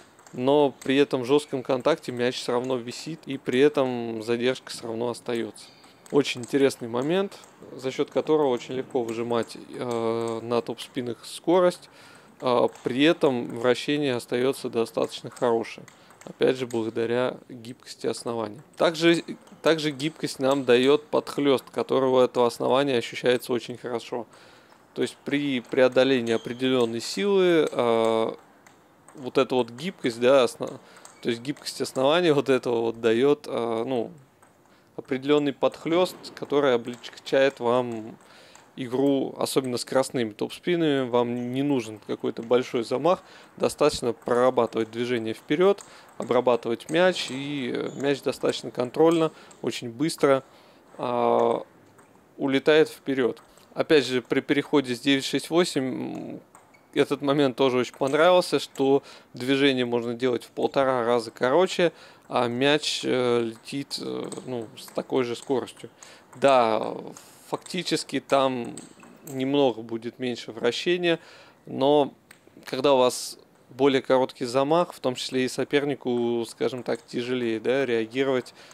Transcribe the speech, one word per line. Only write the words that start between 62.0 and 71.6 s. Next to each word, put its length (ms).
а 200
мяч, 560
э, 360
летит, 500
э, 280
ну, 200
с 100
такой 360
же 120
скоростью. 540
Да, 600
фактически 680
там 560
немного 540
будет 360
меньше 320
вращения, 680